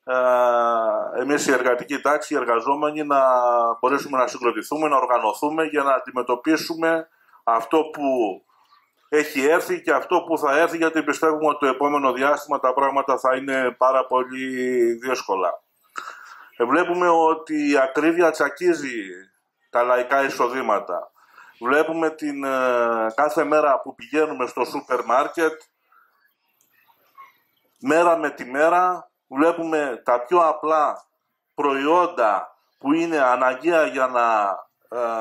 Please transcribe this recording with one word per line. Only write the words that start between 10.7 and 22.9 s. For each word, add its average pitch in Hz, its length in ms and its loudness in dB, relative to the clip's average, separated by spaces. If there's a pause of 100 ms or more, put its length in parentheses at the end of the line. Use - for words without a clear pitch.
γιατί 160 260 0
πιστεύουμε 156 460 0
ότι 139 100 0
το 143 80 0
επόμενο 139 460 0
διάστημα 139 480 0
τα 131 120 2
πράγματα 135 460 0
θα 131 180 0
είναι 135 340 -2
πάρα 131 360 2
πολύ 127 840 -2
δύσκολα. 104 680 -4 (960)
Ε, 120 80 0
βλέπουμε 175 440 0
ότι 160 600 2
η 143 80 4
ακρίβεια 156 520 2
τσακίζει 147 760 -2 (640)
τα 120 120 0
λαϊκά 127 400 2
εισοδήματα. 120 880 -2 (500)
Βλέπουμε 156 500 0
την, 147 340 -8
ε, 120 680 0